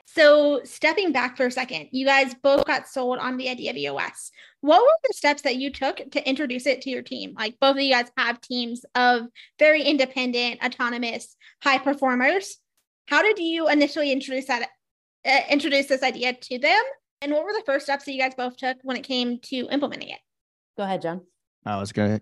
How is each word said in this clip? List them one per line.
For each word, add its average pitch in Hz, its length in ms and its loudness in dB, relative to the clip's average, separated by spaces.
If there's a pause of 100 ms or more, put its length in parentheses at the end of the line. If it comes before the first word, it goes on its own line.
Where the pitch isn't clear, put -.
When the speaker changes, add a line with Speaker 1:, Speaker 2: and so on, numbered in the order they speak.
Speaker 1:
So 294 560 6
stepping 320 480 0
back 254 260 -2
for 254 100 0
a 247 40 -2
second, 247 400 -8
you 262 160 -4
guys 269 340 4
both 277 260 4
got 285 200 -2
sold 247 320 -4
on 254 180 -6
the 254 120 -6
idea 247 240 -8
of 254 40 -10
E 143 120 -4
O 139 80 -6
S. - 340 -8 (300)
What 311 200 6
were 587 180 6 (100)
the 427 60 -6
steps 294 280 0
that 254 140 -2
you 269 160 -6
took 277 240 -4 (160)
to 294 160 -4
introduce 262 380 -4
it 254 160 0
to 269 80 -8
your 247 120 -6
team? 202 340 -12
Like, 220 240 -8
both 277 140 4
of 277 80 -2
you 269 80 2
guys 240 260 0
have 240 240 -2
teams 240 440 -8 (100)
of 247 280 4 (360)
very 302 240 6
independent, 254 800 0
autonomous, 240 720 -6 (300)
high 269 140 4
performers. 269 800 0 (500)
How 294 140 4
did 427 180 2
you 330 280 0
initially 294 440 2
introduce 269 340 -4
that, 240 220 -4 (580)
uh, 269 140 4 (100)
introduce 277 360 2
this 269 180 0
idea 247 300 -2
to 247 260 -10
them? 339 200 4 (420)
And 285 120 -2
what 311 100 0
were 403 80 -6
the 427 140 -4
first 269 180 0
steps 277 220 -4
that 285 60 -8
you 269 60 -8
guys 262 160 -2
both 247 220 -6
took 262 260 -6
when 262 140 -6
it - 60 -10
came 247 380 -4
to 254 300 -8
implementing - 380 -4
it? - 120 -14 (580)
Speaker 2:
Go 202 60 -4
ahead, 190 180 -4
John. 170 180 -6 (460)
Speaker 3:
I 104 100 -4
was 98 160 -6
gonna 104 300 0